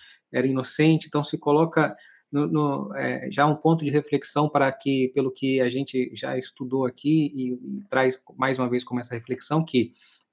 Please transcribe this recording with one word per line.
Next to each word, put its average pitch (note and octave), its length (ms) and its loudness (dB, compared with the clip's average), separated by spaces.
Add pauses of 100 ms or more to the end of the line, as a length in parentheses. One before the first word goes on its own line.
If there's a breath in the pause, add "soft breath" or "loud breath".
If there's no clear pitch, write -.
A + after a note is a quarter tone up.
(320 soft breath)
era B2+ 140 2
inocente", D3+ 640 2
então D3 160 -2
se - 140 -6
coloca D#3 580 2 (340 soft breath)
no, D3 160 0
no, C#3 480 -2
é, B2+ 360 -6
já C#3 160 2
um D3+ 100 2
ponto D#3+ 280 2
de C#3+ 60 -2
reflexão D3 580 0
para C#3 220 2
que, C3 440 0
pelo C3+ 180 0
que C3 280 0
a B2 80 2
gente C3 460 -4
já C3+ 240 -6
estudou B2+ 480 -4
aqui C#3+ 480 0
e, B2+ 200 -4
e C3 340 -10
traz C3 320 0 (160)
mais C3 220 0
uma B2 100 0
vez B2 160 -2
como B2 160 -6
essa A#2+ 140 -10
reflexão, C3 500 -2
que A#2 280 0 (400 soft breath)